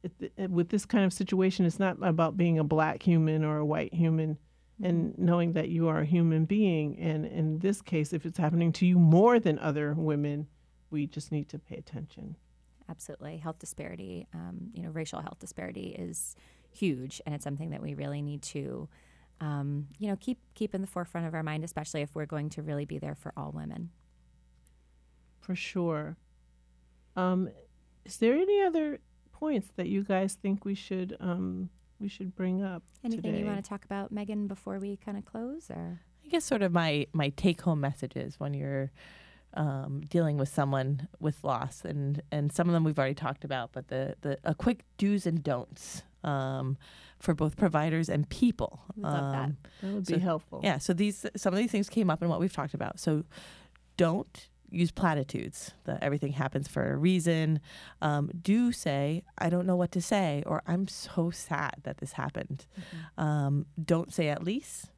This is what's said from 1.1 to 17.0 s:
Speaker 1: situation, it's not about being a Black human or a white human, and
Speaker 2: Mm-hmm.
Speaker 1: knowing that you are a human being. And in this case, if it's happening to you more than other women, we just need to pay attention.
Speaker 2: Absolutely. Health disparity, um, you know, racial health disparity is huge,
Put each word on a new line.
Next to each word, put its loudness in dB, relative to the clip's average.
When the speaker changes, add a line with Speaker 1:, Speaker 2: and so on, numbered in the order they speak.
Speaker 1:
situation, 4
it's 2
not 2
about 2
being 4
a 4
Black 2
human 6
or 0
a 0
white 0
human, 2
and 2
Speaker 2:
Mm-hmm. -2
Speaker 1:
knowing 4
that 0
you 2
are 2
a 2
human 6
being. 2
And -2
in 0
this 0
case, 0
if -4
it's -4
happening 4
to 4
you 8
more 10
than 4
other 0
women, 0
we -2
just -10
need -4
to -10
pay -14
attention. -12
Speaker 2:
Absolutely. -14
Health -8
disparity, -12
um, -10
you -10
know, -8
racial -6
health -12
disparity -10
is -8
huge, -4